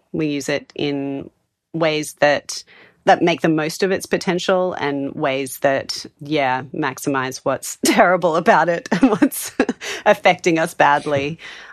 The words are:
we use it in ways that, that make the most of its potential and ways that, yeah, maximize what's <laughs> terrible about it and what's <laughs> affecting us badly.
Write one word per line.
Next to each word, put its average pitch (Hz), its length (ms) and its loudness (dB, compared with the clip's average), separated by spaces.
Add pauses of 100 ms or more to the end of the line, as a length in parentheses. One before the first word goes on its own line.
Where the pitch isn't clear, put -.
(120)
we 160 160 -2
use 143 220 -4
it 139 260 -6
in 139 540 -6 (440)
ways 156 420 -2
that, - 480 0 (420)
that - 180 6
make 170 180 2
the 170 80 2
most 156 320 -2
of 190 100 2
its 185 140 -2
potential 185 680 0
and 139 420 -4
ways 135 440 -4
that, - 460 -2 (140)
yeah, 139 440 -2 (120)
maximize 131 680 -4
what's - 380 -4
<laughs> - 40 0
terrible 185 500 4
about 170 340 4
it 170 220 -4
and 220 180 4
what's - 460 -2 (240)
<laughs> - 260 -10
affecting 180 540 2
us 160 160 -2
badly. 147 640 0 (340)